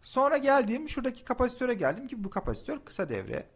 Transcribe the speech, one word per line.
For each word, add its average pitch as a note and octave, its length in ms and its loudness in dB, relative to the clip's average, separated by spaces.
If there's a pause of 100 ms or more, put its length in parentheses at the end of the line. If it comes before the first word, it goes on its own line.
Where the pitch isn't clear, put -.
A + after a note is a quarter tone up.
Sonra C#4+ 360 2
geldim. C4+ 520 4
Şuradaki B3+ 340 -4
kapasitöre B3 500 0
geldim F#3+ 340 0
ki A3 160 -6
bu F#3+ 60 -4
kapasitör - 560 -6
kısa C#3 240 -6
devre. - 460 -4